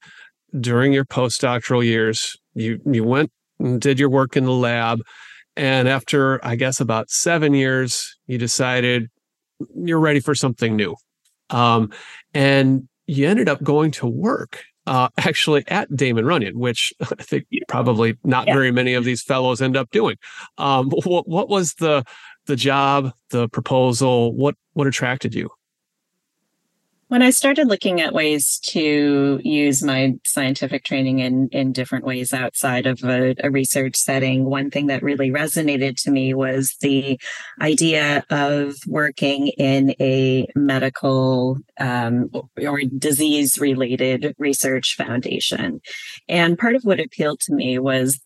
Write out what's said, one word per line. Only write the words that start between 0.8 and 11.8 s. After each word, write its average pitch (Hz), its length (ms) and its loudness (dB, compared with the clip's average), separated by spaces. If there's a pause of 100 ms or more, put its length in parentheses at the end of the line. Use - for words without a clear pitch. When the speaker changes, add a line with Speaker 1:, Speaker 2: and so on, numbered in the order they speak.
Speaker 1:
your 135 140 2
postdoctoral 123 800 0
years. 110 500 0 (200)
You, 113 260 -4 (100)
you 113 120 2
went 131 280 2 (280)
and 123 200 0
did 135 200 2
your 143 100 4
work 135 260 2
in 131 100 4
the 127 60 2
lab, 117 500 0 (540)
and 135 320 2
after, 135 560 0
I 120 120 -2
guess, 131 240 -2
about 113 320 -2
seven 156 420 2
years, 131 720 0
you 127 140 -4
decided 123 720 0 (640)
you're 170 240 0
ready 151 200 4
for 147 140 0
something 117 420 0
new. 98 200 -2 (560)
Um, 117 400 4 (420)